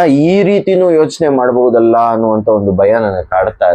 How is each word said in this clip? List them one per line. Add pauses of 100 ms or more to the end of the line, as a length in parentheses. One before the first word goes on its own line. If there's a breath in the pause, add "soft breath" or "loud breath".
ಈ
ರೀತಿನೂ
ಯೋಚನೆ
ಮಾಡ್ಬೋದಲ್ಲ (160)
ಅನ್ನುವಂತ
ಒಂದು
ಭಯ
ನನಗೆ
ಕಾಡ್ತಾ